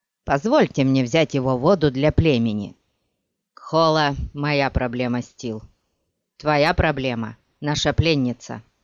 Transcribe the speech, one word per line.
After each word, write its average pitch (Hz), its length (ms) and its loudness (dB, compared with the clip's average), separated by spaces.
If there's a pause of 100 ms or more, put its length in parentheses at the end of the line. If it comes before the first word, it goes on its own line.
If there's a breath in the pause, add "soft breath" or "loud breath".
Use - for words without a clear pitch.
(240)
Позвольте 170 600 0
мне 135 180 2
взять 147 320 0
его 131 240 0
воду 156 320 2
для 139 220 0
племени». 117 640 0 (800)
«Кхола, 156 600 0 (180)
моя 143 380 -2
проблема, 123 520 -4
Стил. 110 400 -10 (760)
Твоя 151 380 2
проблема, 127 640 -2 (240)
наша 147 320 -2
пленница. 127 720 -2 (220)